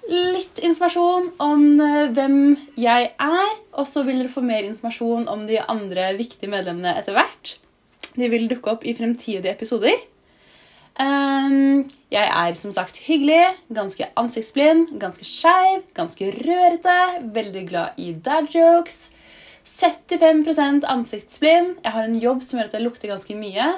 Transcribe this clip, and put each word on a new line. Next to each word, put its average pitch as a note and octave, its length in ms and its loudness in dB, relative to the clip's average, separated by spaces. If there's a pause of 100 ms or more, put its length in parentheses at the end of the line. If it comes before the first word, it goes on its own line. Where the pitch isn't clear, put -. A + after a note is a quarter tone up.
litt F4+ 560 -4
informasjon F4 600 2 (180)
om, D4 200 4 (120)
eh, D4 380 2
hvem C#4 220 2 (360)
jeg A#3+ 380 2 (100)
er, F4 280 0 (280)
og C#4 80 -2
så C#4+ 220 -4
vil B3+ 160 0
dere B3+ 100 -6
få C4+ 80 -4
mer A3+ 240 -2
informasjon A#3 640 -4
om G#3+ 160 -6
de A3 140 0
andre F#3+ 480 -4 (100)
viktige A3+ 320 -8
medlemmene F3+ 480 -4
etter G3+ 160 -8
hvert. - 380 -2 (640)
De A#3+ 140 0
vil A3+ 180 0
dukke A#3+ 220 -4
opp A3+ 180 -6
i A#3 80 -4
fremtidige A#3 560 -4
episoder. A#3 400 0 (1040)
Ehm, C#4 920 2 (180)
jeg G#3 160 0
er E3+ 300 0
som G3+ 180 -10
sagt F#3+ 320 -6
hyggelig, D#4+ 500 4 (160)
ganske G3+ 360 -6 (100)
ansiktsblind, C#4 800 2
ganske F#3+ 280 -10
skeiv, F#4 580 2 (100)
ganske - 400 -6
rørete, F4 1000 0
veldig G3 360 -6
glad F3 280 -4
i F3 160 -10
dad D4 360 -2
jokes, E4+ 640 2 (520)
syttifem D#4+ 800 2
prosent C#4+ 420 0
ansiktsblind. D#4 1000 0
Jeg A3+ 80 -4
har A3 120 -4
en A3+ 160 -2
jobb B3+ 220 -2
som B3+ 160 -8
gjør A3 80 -4
at - 80 -12
jeg A3 80 -6
lukter A#3 280 -6
ganske G3+ 260 -10
mye G#3+ 420 -4